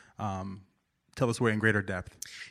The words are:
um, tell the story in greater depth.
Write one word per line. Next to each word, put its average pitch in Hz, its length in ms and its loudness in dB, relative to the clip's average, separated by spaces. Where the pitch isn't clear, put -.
um, 98 420 -6
tell 127 140 2
the 113 60 0
story 117 180 4
in 107 60 2
greater 104 240 4
depth. 92 340 -8